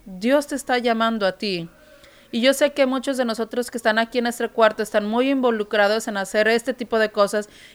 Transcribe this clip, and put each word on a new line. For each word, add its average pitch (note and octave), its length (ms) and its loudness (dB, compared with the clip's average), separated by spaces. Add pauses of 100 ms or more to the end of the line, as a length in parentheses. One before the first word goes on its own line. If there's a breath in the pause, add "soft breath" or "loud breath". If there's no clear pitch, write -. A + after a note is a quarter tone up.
Dios A#3 420 0
te D4 80 -6
está B3+ 220 -2
llamando A3+ 500 0
a F#3 60 0
ti. F#3 360 -6 (600 soft breath)
Y A#3 120 -2
yo C4 120 4
sé C#4+ 200 0
que C#4 120 2
muchos C4 300 -4
de B3+ 80 -2
nosotros A#3 480 -4
que B3+ 60 -10
están A3 200 0
aquí A3+ 200 -2
en A#3+ 100 0
este A#3 220 -4
cuarto A3 340 2
están G#3 220 -2
muy A#3 240 0
involucrados A3 800 0
en G#3 80 -6
hacer G#3+ 320 0
este A#3 240 0
tipo A3+ 260 -2
de G#3+ 100 2
cosas G#3 400 0 (260 loud breath)